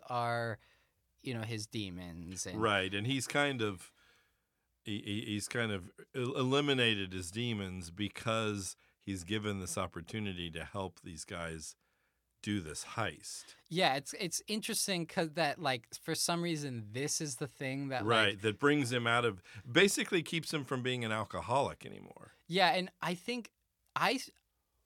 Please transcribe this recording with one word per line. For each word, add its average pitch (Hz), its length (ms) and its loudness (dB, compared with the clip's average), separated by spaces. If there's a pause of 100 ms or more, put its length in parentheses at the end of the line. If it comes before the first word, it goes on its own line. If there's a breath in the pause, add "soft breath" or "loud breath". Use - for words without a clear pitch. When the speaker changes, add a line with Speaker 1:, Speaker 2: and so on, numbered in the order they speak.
Speaker 1:
are, 117 480 0 (680 soft breath)
you 131 120 -4
know, 113 80 -4
his 107 240 -4
demons. 90 760 -8
And - 160 -4
Speaker 2:
Right, 98 320 4
and 101 140 0
he's 135 200 0
kind 143 340 2
of, 101 300 -2 (920 soft breath)
he, 104 220 -4
he, 104 160 -2 (120)
he's 104 140 -2
kind 113 240 0
of 95 200 -4 (240)
el-, 127 220 -2
eliminated 127 760 4
his 87 180 -6
demons 98 580 -4
because 104 840 -2 (240 soft breath)
he's 95 240 -4
given 104 360 -2
this 90 180 -6
opportunity 90 760 -4
to 80 140 -6
help 95 380 -6
these 85 220 -10
guys 82 500 -8 (680)
do 104 180 0
this 76 240 -6 (120)
heist. 92 480 -4 (260 loud breath)
Speaker 1:
Yeah, 165 240 4
it's, 143 260 -6
it's 180 280 -4
interesting 202 580 -2
'cause 165 280 0
that, 156 280 0
like, 131 240 0 (160)
for 160 140 -2
some 170 260 2
reason, 143 500 -2
this 139 300 -2
is 143 140 -4
the 151 100 -6
thing 135 440 -4
that, 127 140 0
like 110 60 2
Speaker 2:
Right, 104 320 6
that 107 160 2
brings 143 340 6
him 120 140 2
out 120 200 6
of, 101 180 0 (280 loud breath)
basically 190 520 6
keeps - 280 -2
him 147 140 -2
from 127 160 -2
being 123 240 0
an 110 60 0
alcoholic 104 720 0
anymore. 50 480 -14 (140)
Speaker 1:
Yeah, 175 260 6
and 185 160 0 (100)
I 165 140 0
think 233 380 -6 (440)
I, 214 240 2 (680)